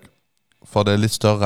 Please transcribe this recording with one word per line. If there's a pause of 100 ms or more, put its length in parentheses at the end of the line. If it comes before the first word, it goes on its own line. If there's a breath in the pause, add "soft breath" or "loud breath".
(640)
for
det
er
litt
større